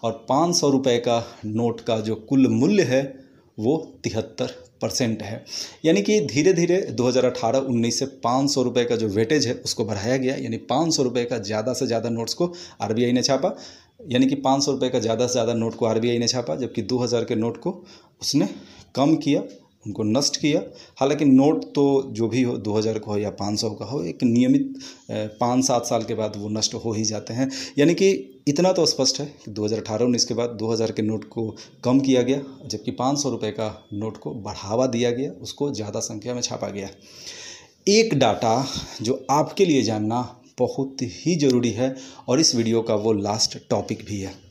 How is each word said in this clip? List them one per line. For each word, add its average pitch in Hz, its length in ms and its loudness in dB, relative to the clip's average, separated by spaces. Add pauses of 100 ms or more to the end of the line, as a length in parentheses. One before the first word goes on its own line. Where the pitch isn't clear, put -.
और 113 260 -4
पाँच 160 260 2
सौ 147 140 4
रुपये 135 280 4
का 117 480 0
नोट 113 360 -2
का 110 180 0
जो 107 160 -2
कुल 135 320 4
मूल्य 156 360 4
है, 131 360 0 (400)
वो 147 440 -2
तिहत्तर - 440 -4 (340)
परसेंट 113 420 -2
है। 104 220 -10 (400)
यानी 175 160 4
कि 214 180 4
धीरे 156 340 2
धीरे 170 240 2
दो 123 300 -2
हज़ार 127 180 2
अठारह 123 340 0
उन्नीस 120 400 0
से 139 60 -2
पाँच 135 460 0
सौ 139 100 0
रुपये 120 240 2
का 120 100 0
जो 110 120 0
वेटेज 113 400 2
है, - 60 -2
उसको - 320 -4
बढ़ाया 107 320 -2
गया, 131 180 0
यानी 113 220 -6
पाँच 160 380 0
सौ 147 80 2
रुपये 120 220 0
का 120 120 -4
ज़्यादा 110 360 -2
से 127 140 -2
ज़्यादा 113 220 0
नोट्स 117 240 -4
को 175 200 -2 (280)
आरबीआई 117 300 0
ने 123 120 2
छापा, 139 340 0 (500)
यानी 131 200 4
कि 139 80 2
पाँच 139 280 2
सौ 147 80 0
रुपये 127 180 0
का 127 100 0
ज़्यादा 113 280 0
से 104 40 -2
ज़्यादा 117 220 2
नोट 113 220 -2
को 123 100 0
आरबीआई 113 320 2
ने 120 100 0
छापा, 123 280 -2
जबकि 120 260 -4
दो 110 160 -2
हज़ार 117 280 0
के 113 100 -2
नोट 113 220 -2
को - 280 -8 (360)
उसने 165 280 0 (460)
कम 143 200 4
किया, 151 260 0 (460)
उनको 107 160 -6
नष्ट 117 340 0
किया। 156 240 0 (380)
हालांकि 147 260 2
नोट 139 400 6
तो 139 460 2
जो 113 160 -2
भी 113 140 0
हो, 123 160 0
दो 104 160 -4
हज़ार 110 260 0
का 107 120 -8
हो 104 60 -2
या 104 120 -2
पाँच 101 300 -4
सौ 113 100 -2
का 104 160 -10
हो, 139 180 -6
एक - 200 -6
नियमित, 127 540 4
अ, - 40 -16 (300)
पाँच 120 540 0
सात 120 200 2
साल 113 180 0
के 110 100 -6
बाद 107 240 -4
वो 104 120 -8
नष्ट 107 240 -2
हो 113 200 -4
ही 110 100 -2
जाते 104 300 -6
हैं। 131 180 -2 (260)
यानी 151 160 6
कि 190 540 0
इतना 175 240 4
तो 175 140 4
स्पष्ट 135 340 0
है 147 60 -6
कि 143 260 -16
दो 104 140 -4
हज़ार 107 140 -2
अठारह 107 260 -2
उन्नीस 120 200 2
के - 80 -6
बाद 120 160 -2
दो 110 220 -4
हज़ार 113 200 0
के 107 100 -4
नोट 107 220 -2
को 110 320 -8 (280)
कम 127 160 6
किया 131 220 4
गया, 135 460 -2
जबकि 113 240 -8
पाँच 135 280 -2
सौ 143 100 -2
रुपये 107 220 -4
का 107 420 -8
नोट 107 240 -8
को - 140 -12
बढ़ावा 104 560 -4
दिया 120 240 0
गया, 135 200 -4
उसको - 420 -6
ज़्यादा 104 260 -6
संख्या 113 340 -8
में 123 80 -6
छापा 110 280 -6
गया। 98 200 -8 (960)
एक 220 260 6
डेटा 120 540 2 (340)
जो 123 280 -2
आपके 151 360 2
लिए 147 160 4
जानना 110 600 -2 (180)
बहुत 135 420 -2
ही 139 340 -2
ज़रूरी 123 360 4
है 127 240 -2 (320)
और 127 120 2
इस 156 160 2
वीडियो 113 260 2
का 110 140 0
वो 107 180 2
लास्ट 104 440 -2 (120)
टॉपिक 101 360 -2
भी 104 140 -8
है 92 140 -10 (180)